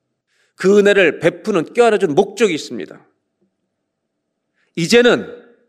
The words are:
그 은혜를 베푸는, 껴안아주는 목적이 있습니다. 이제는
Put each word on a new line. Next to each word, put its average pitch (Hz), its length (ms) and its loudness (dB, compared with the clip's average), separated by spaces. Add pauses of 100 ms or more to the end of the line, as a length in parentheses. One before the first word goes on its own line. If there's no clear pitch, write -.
(560)
그 202 240 2
은혜를 196 400 2
베푸는, 175 540 -4
껴안아주는 208 420 0
목적이 202 380 -2
있습니다. - 540 -12 (1700)
이제는 175 680 0 (260)